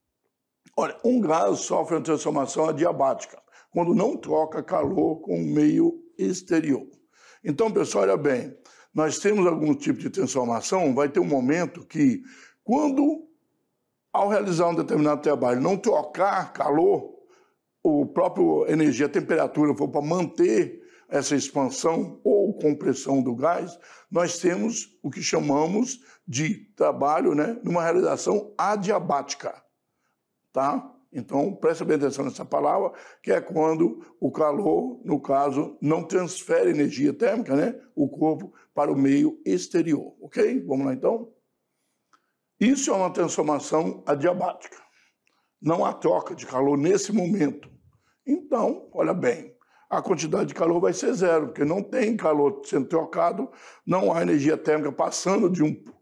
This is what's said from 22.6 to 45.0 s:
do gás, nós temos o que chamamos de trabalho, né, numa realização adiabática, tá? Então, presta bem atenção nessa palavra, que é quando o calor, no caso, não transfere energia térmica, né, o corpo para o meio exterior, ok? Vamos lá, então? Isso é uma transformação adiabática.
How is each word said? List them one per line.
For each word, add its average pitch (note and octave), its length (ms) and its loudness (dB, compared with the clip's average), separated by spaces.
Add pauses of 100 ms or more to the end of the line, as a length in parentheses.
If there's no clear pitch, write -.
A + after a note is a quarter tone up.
do B2 140 -2
gás, E3+ 420 -2 (320)
nós E3+ 300 -2
temos G#3+ 640 -2
o - 60 -6
que - 120 -10
chamamos D#3+ 800 0 (260)
de D#3 480 -4
trabalho, D3+ 600 2
né, A3 280 -2
numa E3+ 200 0
realização E3 760 0
adiabática, F3+ 1080 -2 (880)
tá? - 420 -2 (200)
Então, C#3+ 420 -4
presta D#3+ 300 -2
bem D#3 100 2
atenção C#3 300 -2
nessa - 180 -10
palavra, D3 480 0 (320)
que F#3+ 80 -2
é F#3 80 4
quando D#3+ 640 0 (140)
o C3+ 100 -2
calor, D#3+ 760 0
no D3 160 -2
caso, C#3 600 0
não D#3+ 220 0
transfere F3 680 0
energia C#3+ 420 2
térmica, A3 420 0
né, - 240 0 (160)
o D3 140 0
corpo D3+ 440 -2 (220)
para D3 160 2
o C#3+ 60 0
meio C#3 480 2
exterior, E3+ 760 0
ok? A3+ 480 0
Vamos C3+ 180 -2
lá, C3 80 -2
então? A3+ 400 -2 (1300)
Isso C4+ 320 2
é - 20 2
uma F#3 200 2
transformação D#3+ 920 0
adiabática. F3 720 -2 (840)